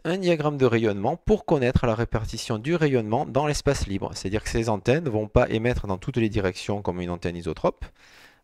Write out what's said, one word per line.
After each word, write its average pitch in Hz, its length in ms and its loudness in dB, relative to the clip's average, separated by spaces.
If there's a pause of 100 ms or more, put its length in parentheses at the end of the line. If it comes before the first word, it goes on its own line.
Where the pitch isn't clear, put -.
un 175 140 -2
diagramme 151 400 0
de 131 80 6
rayonnement 113 500 2
pour - 300 0
connaître 131 400 4
la 113 80 2
répartition 110 640 -4
du 139 160 -2
rayonnement 131 500 2
dans 139 220 0
l'espace 147 400 0
libre. 95 280 -4
C'est-à-dire 101 300 -4
que - 60 -8
ces 117 180 0
antennes 120 360 0
ne 143 60 -2
vont 107 180 -2
pas - 200 4
émettre 117 380 0
dans 98 100 -2
toutes 127 220 -4
les 113 100 2
directions 101 540 -2
comme 90 180 -4
une 87 80 -4
antenne 87 280 -6
isotrope, 85 500 -4 (580)